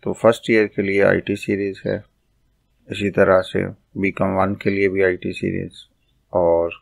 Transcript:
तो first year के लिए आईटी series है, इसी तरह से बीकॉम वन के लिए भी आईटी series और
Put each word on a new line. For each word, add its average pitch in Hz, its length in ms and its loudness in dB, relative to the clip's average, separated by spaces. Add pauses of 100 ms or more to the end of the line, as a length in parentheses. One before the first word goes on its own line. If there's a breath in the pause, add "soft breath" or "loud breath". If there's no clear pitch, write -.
तो 95 100 -6
first - 380 2
year 110 160 4
के 104 160 -6
लिए 98 200 0
आईटी 98 340 2
series 101 520 -4
है, 101 220 -6 (760)
इसी 101 220 -4
तरह 92 300 4
से 95 260 -4 (300)
बीकॉम 95 320 -2
वन 95 260 0
के 101 160 -4
लिए 98 180 2
भी 95 140 0
आईटी 92 300 0
series 92 400 -6 (600)
और 85 380 2 (120)